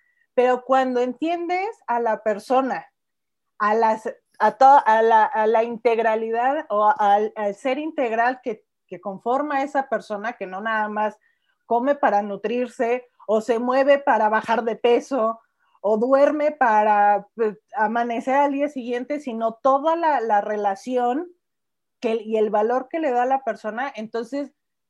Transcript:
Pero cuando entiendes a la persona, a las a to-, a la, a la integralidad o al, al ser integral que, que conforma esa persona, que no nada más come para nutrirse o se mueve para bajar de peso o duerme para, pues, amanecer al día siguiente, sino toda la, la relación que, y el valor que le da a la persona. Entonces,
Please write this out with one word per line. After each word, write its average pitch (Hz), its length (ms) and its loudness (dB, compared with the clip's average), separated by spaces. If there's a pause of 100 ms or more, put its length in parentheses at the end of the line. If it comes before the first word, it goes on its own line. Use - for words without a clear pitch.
(340)
Pero 247 300 2
cuando 254 360 2
entiendes 339 680 -4 (200)
a 240 120 -2
la 220 240 -2
persona, 220 640 -2 (720)
a 214 160 2
las 220 340 0 (300)
a 214 140 2
to-, 269 340 8
a 220 160 4
la, 226 220 6
a 214 220 0
la 226 160 2
integralidad 226 1080 -2
o 214 300 2
al, 208 380 2
al 208 180 -4
ser 262 240 -4
integral 254 640 -2
que, 220 220 -10 (220)
que 175 140 -14
conforma 269 600 -4
esa 277 260 -4
persona, 214 460 -6
que 196 120 -12
no 185 140 -12
nada 214 280 -4
más 214 280 -4 (480)
come 240 300 0
para 208 280 0
nutrirse 233 840 -6 (200)
o 214 140 0
se 226 180 -2
mueve 269 400 2
para 220 300 2
bajar 220 360 0
de 220 120 -4
peso 240 640 0 (400)
o 214 180 0
duerme 285 540 2
para, 208 840 2
pues, 214 240 -4 (180)
amanecer 233 580 -2
al 285 180 2
día 277 160 -2
siguiente, 254 520 -6
sino 226 420 -6
toda 277 340 2
la, 311 240 0
la 220 200 0
relación 240 880 -2 (720)
que, 220 160 -2
y 220 200 -4
el 214 140 2
valor 233 400 0
que 339 80 -6
le 320 120 -2
da 247 120 0
a 247 40 0
la 262 180 0
persona. 220 500 -6
Entonces, 233 580 -8 (380)